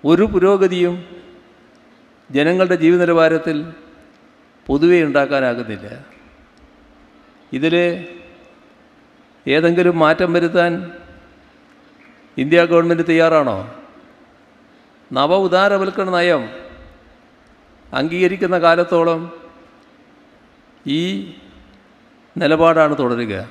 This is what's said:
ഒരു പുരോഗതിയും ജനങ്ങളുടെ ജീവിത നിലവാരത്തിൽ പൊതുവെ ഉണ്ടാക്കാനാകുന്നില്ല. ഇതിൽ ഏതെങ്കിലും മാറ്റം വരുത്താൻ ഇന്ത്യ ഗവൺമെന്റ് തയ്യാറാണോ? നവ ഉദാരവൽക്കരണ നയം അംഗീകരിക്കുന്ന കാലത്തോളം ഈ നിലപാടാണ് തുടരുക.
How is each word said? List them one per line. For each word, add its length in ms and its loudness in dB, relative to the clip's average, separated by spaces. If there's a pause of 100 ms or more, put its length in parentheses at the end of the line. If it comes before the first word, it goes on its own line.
ഒരു 280 4
പുരോഗതിയും 640 0 (1300)
ജനങ്ങളുടെ 540 0
ജീവിത 200 4
നിലവാരത്തിൽ 540 2 (1080)
പൊതുവെ 400 4
ഉണ്ടാക്കാനാകുന്നില്ല. 800 -2 (1600)
ഇതിൽ 240 -2 (1700)
ഏതെങ്കിലും 580 2
മാറ്റം 320 2
വരുത്താൻ 360 0 (1700)
ഇന്ത്യ 220 2 (120)
ഗവൺമെന്റ് 360 2
തയ്യാറാണോ? 500 2 (1500)
നവ 200 0 (160)
ഉദാരവൽക്കരണ 680 0
നയം 260 2 (1600)
അംഗീകരിക്കുന്ന 680 -2
കാലത്തോളം 560 2 (1800)
ഈ 20 -2 (1300)
നിലപാടാണ് 640 2
തുടരുക. 340 -2 (160)